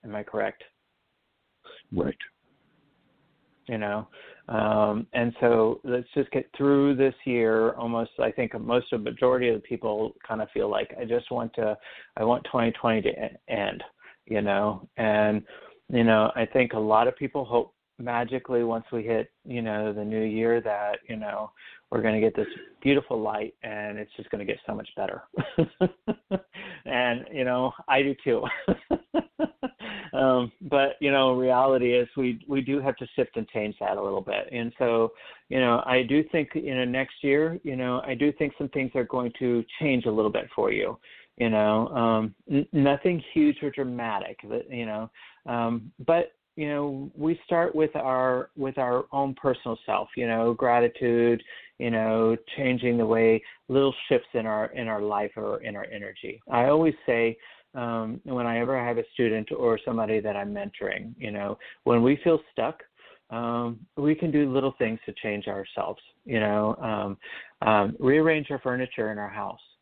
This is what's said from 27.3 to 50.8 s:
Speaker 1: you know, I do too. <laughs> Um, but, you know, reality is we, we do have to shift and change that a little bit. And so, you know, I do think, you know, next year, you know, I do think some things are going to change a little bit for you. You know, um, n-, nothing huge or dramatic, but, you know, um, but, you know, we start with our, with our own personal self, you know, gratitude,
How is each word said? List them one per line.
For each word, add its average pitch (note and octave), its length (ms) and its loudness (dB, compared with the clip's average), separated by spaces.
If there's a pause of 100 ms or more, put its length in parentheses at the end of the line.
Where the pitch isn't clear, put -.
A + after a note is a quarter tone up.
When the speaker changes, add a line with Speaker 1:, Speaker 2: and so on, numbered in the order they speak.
Speaker 1:
you C3+ 120 0
know, B2+ 260 0 (160)
I C#3 160 4
do C#3 200 0
too. A#2+ 200 2 (240)
<laughs> - 480 -4 (1000)
Um, B2+ 480 2
but, C#3 300 2 (100)
you C#3+ 100 2
know, C3 220 4
reality B2+ 600 4
is B2 220 2
we, B2 320 -2
we C#3 140 0
do C#3 180 -2
have C3+ 180 -2
to B2+ 100 -10 (100)
shift B2+ 180 0
and A2+ 140 -4
change G#2+ 320 -4
that G2+ 160 -2
a G2+ 40 -4
little G2 200 -2
bit. G2+ 280 -4
And A#2+ 300 -6
so, A2+ 320 2 (380)
you C3+ 100 0
know, A#2+ 260 4
I B2+ 180 4
do C#3 280 2
think, D#3 220 -2
you D3 200 -4
know, B2+ 120 0
next B2+ 360 -2
year, D#3 420 2
you C#3 120 -6
know, B2+ 300 -2
I C3+ 80 -4
do C#3+ 180 2
think D3 260 -2
some C#3 120 -4
things C3 260 -2
are B2+ 80 2
going B2 360 -2
to A#2+ 260 0 (160)
change C3 240 2
a A#2 60 2
little G#2+ 200 2
bit G#2+ 240 -2
for G#2 160 2
you. G#2 260 -2 (380)
You A#2 140 0
know, G#2+ 400 2
um, A2+ 460 0 (140)
n-, D3 220 0
nothing D3 500 2 (120)
huge D3 280 4
or D3 100 -4
dramatic, A#2 640 -6 (100)
but, A#2 240 -6
you A#2+ 140 -6
know, A2 260 -6 (360)
um, A#2 440 -2 (160)
but, E3 240 2 (240)
you D3+ 140 -6
know, C#3+ 480 -6
we D#3+ 280 0
start E3+ 300 0
with D3+ 220 2
our, B2+ 580 0
with C3+ 220 -4
our B2+ 340 0
own C#3 240 -2
personal B2 500 -2
self, G2 300 0
you B2 120 -2
know, A#2 260 2
gratitude, A#2+ 920 2 (340)